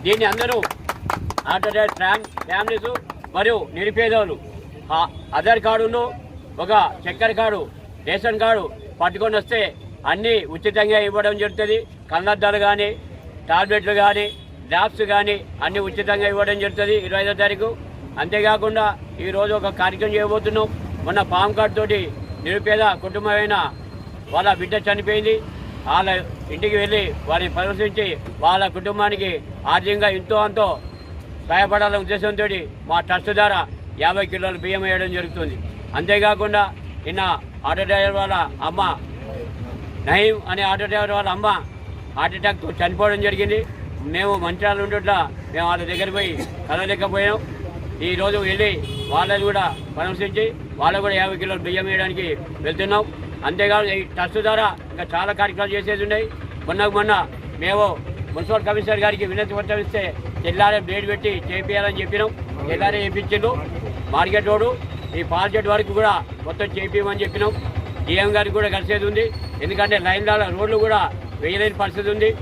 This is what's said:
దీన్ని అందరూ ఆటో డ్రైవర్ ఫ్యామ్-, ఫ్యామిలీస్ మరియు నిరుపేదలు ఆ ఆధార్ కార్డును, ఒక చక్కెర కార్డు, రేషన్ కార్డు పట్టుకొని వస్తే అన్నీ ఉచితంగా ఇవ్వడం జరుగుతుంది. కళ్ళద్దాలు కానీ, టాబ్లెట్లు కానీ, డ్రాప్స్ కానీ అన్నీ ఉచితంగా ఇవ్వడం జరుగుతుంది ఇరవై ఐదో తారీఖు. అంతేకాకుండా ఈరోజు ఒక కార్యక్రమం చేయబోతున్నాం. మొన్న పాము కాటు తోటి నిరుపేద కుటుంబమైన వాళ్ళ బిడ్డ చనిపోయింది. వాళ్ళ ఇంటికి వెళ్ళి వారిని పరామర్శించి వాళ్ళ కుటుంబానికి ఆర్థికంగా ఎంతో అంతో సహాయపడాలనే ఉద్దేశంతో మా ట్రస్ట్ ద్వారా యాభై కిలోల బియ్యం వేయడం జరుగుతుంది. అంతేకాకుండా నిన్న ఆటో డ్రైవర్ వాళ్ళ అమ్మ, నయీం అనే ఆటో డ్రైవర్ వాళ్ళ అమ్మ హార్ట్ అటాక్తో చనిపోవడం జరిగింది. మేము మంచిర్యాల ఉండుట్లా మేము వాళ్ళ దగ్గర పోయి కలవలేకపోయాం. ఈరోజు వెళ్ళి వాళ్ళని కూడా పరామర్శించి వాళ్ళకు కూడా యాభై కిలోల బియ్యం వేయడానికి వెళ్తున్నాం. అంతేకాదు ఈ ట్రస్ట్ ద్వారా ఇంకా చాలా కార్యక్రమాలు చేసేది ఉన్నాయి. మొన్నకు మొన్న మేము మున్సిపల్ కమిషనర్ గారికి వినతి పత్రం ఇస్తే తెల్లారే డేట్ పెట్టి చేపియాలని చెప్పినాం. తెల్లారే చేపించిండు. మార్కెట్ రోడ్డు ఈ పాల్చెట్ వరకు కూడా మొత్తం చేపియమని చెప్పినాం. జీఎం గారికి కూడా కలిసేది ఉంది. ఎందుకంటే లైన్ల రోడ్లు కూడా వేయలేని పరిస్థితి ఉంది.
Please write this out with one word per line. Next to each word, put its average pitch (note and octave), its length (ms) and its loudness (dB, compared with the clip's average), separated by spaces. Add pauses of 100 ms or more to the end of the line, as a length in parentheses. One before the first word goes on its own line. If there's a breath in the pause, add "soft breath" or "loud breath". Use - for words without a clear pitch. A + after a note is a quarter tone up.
దీన్ని G#3+ 280 4
అందరూ A#3+ 240 0 (960)
ఆటో F#3+ 200 0
డ్రైవర్ G#3 260 2
ఫ్యామ్-, G3+ 260 2 (220)
ఫ్యామిలీస్ G#3 400 -2 (480)
మరియు G#3 220 4 (160)
నిరుపేదలు G#3 640 2 (600)
ఆ D#3+ 40 4 (380)
ఆధార్ G#3+ 280 4
కార్డును, A3+ 380 2 (600)
ఒక F#3 80 0 (320)
చక్కెర A3 360 0
కార్డు, G#3+ 200 2 (480)
రేషన్ G#3 360 0
కార్డు A3+ 200 4 (380)
పట్టుకొని G3 400 2
వస్తే A#3 200 0 (500)
అన్నీ A3 240 2 (200)
ఉచితంగా G#3 440 4 (100)
ఇవ్వడం G#3 280 0
జరుగుతుంది. G#3 400 0 (340)
కళ్ళద్దాలు G3+ 560 2
కానీ, G3+ 220 2 (600)
టాబ్లెట్లు G3 520 4
కానీ, G#3 260 4 (420)
డ్రాప్స్ G3 340 2 (120)
కానీ G#3 220 2 (260)
అన్నీ F#3 160 0
ఉచితంగా G3+ 540 0
ఇవ్వడం G3+ 300 2
జరుగుతుంది G3+ 320 2 (120)
ఇరవై G3 160 0
ఐదో G3+ 100 0
తారీఖు. G3+ 360 2 (500)
అంతేకాకుండా G#3+ 680 2 (400)
ఈరోజు G3 340 0
ఒక G3 100 -2 (120)
కార్యక్రమం F#3+ 340 0
చేయబోతున్నాం. G#3+ 540 2 (360)
మొన్న F#3+ 160 2 (120)
పాము G3 200 4
కాటు G#3+ 260 2
తోటి G#3 220 2 (440)
నిరుపేద G3+ 340 2 (240)
కుటుంబమైన G#3 520 0 (800)
వాళ్ళ F#3+ 280 4
బిడ్డ G3 260 -2
చనిపోయింది. G#3+ 480 2 (540)
వాళ్ళ F#3 200 4 (440)
ఇంటికి G#3 280 0
వెళ్ళి G3+ 200 2 (280)
వారిని F3 260 2
పరామర్శించి G3+ 500 0 (380)
వాళ్ళ F#3+ 240 4
కుటుంబానికి G3+ 640 -2 (420)
ఆర్థికంగా G3+ 380 4 (100)
ఎంతో G#3+ 160 -2 (100)
అంతో G#3 220 2 (840)
సహాయపడాలనే G3+ 540 4
ఉద్దేశంతో G3+ 420 0 (440)
మా E3 80 4 (100)
ట్రస్ట్ F#3 220 0 (100)
ద్వారా G3+ 200 6 (440)
యాభై F#3 280 4
కిలోల F#3 320 -4
బియ్యం F#3+ 220 -2
వేయడం F#3 320 0
జరుగుతుంది. E3+ 380 -4 (420)
అంతేకాకుండా G#3 680 4 (420)
నిన్న F3+ 160 -2 (440)
ఆటో E3 240 0
డ్రైవర్ G3 300 4
వాళ్ళ G3 140 0 (340)
అమ్మ, F3+ 140 -2 (1300)
నయీం G#3 320 4 (120)
అనే F#3+ 200 -2
ఆటో G3 200 -2
డ్రైవర్ G#3 260 0
వాళ్ళ G3+ 180 0
అమ్మ G#3 120 0 (720)
హార్ట్ F3 220 0
అటాక్తో F#3 400 -2
చనిపోవడం G3+ 480 2
జరిగింది. G3+ 320 0 (560)
మేము G3+ 180 2 (120)
మంచిర్యాల G3+ 400 2
ఉండుట్లా G3+ 320 2 (360)
మేము E3 140 0
వాళ్ళ F3 240 0
దగ్గర F#3+ 260 -2
పోయి F#3+ 160 -2 (360)
కలవలేకపోయాం. G3 680 2 (720)
ఈరోజు G3 280 2
వెళ్ళి G3+ 340 2 (420)
వాళ్ళని G3 300 2
కూడా G3 320 2 (220)
పరామర్శించి F#3+ 480 -2 (360)
వాళ్ళకు F#3 200 2
కూడా G3+ 200 0
యాభై F#3+ 220 0
కిలోల F#3+ 240 -4
బియ్యం F#3 180 -2
వేయడానికి F#3+ 420 -2 (380)
వెళ్తున్నాం. G3 400 2 (420)
అంతేకాదు G3+ 400 4 (100)
ఈ F#3+ 60 -4 (100)
ట్రస్ట్ F3+ 320 -2
ద్వారా A3 220 4 (240)
ఇంకా E3+ 140 -8 (100)
చాలా F#3+ 240 0
కార్యక్రమాలు G3 360 0
చేసేది G3+ 300 -2
ఉన్నాయి. G#3+ 200 0 (400)
మొన్నకు G3+ 320 2
మొన్న G#3 160 4 (500)
మేము G3+ 220 4 (480)
మున్సిపల్ G#3+ 340 0
కమిషనర్ G#3 360 2
గారికి G#3 280 2
వినతి G3+ 260 -2
పత్రం G#3 260 -2
ఇస్తే G3+ 200 -2 (400)
తెల్లారే G3+ 360 4
డేట్ G3 280 -4
పెట్టి G#3 240 0 (180)
చేపియాలని G3 520 0
చెప్పినాం. G3+ 280 0 (400)
తెల్లారే G3 360 2
చేపించిండు. G3+ 460 0 (600)
మార్కెట్ F#3+ 380 4
రోడ్డు G#3+ 180 4 (500)
ఈ E3+ 120 -2
పాల్చెట్ G3 420 0
వరకు G3+ 260 0
కూడా G#3+ 140 6 (340)
మొత్తం G#3+ 180 -4 (120)
చేపియమని G3 460 0
చెప్పినాం. G3+ 280 0 (560)
జీఎం G3 280 2
గారికి G#3 240 2
కూడా G#3 100 4
కలిసేది G3 420 0
ఉంది. A3 140 2 (380)
ఎందుకంటే G3+ 340 2
లైన్ల F#3+ 340 2 (260)
రోడ్లు G#3+ 280 2
కూడా G#3+ 160 4 (400)
వేయలేని G3 420 2
పరిస్థితి G3 320 -2
ఉంది. G#3+ 160 4 (100)